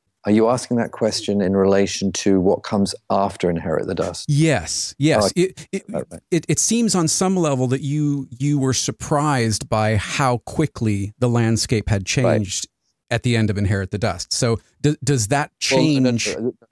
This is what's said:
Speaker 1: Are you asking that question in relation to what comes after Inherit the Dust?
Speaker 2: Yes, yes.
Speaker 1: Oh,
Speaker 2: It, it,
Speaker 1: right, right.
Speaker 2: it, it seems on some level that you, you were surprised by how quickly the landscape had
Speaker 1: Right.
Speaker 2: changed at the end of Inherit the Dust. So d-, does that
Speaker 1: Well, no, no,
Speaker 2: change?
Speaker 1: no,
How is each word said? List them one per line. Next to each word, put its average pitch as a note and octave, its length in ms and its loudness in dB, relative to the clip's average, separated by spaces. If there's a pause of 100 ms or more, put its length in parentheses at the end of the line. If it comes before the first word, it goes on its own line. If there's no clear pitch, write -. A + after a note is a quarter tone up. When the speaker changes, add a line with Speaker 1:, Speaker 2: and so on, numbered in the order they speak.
(260)
Speaker 1:
Are G#2 60 2
you A2 160 4
asking B2 300 0
that A2 120 -2
question G#2 500 -2
in F#2+ 160 2
relation G2 560 2
to G2 280 2
what F2+ 220 2
comes G2+ 320 -2 (140)
after G2 400 -2
Inherit E2 380 -2
the F2 80 -4
Dust? F2 340 -6
Speaker 2:
Yes, C#3+ 720 0
yes. C3 260 2
Speaker 1:
Oh, G#2+ 100 2
Speaker 2:
It, F#3 380 -2
it, - 160 -6
Speaker 1:
right, - 220 -6
right. - 100 -14 (100)
Speaker 2:
it, E3 160 0
it D3+ 120 0
seems A3+ 360 2
on E3+ 140 2
some F#3+ 280 0
level C#3 320 2
that C3 120 0
you, C#3+ 500 -2
you C#3+ 280 -2
were C3 160 2
surprised C3 920 0
by A2 280 0
how B2 420 0
quickly G#2 840 -2
the B2 80 2
landscape A2+ 600 0
had G2+ 120 2
Speaker 1:
Right. F#2 60 -8
Speaker 2:
changed G2+ 600 0 (420)
at A#2 140 -2
the A#2+ 140 2
end A2 140 2
of G2 60 -2
Inherit G2 360 -2
the G#2 60 -4
Dust. F#2 340 -4
So A#2 260 0 (240)
d-, D3+ 220 2
does A#2 240 0
that C#3+ 240 -2 (180)
Speaker 1:
Well, C3+ 100 4
no, C3+ 300 4
no, A#2+ 60 0
Speaker 2:
change? G#2+ 200 -4
Speaker 1:
no, A#2+ 160 -4 (180)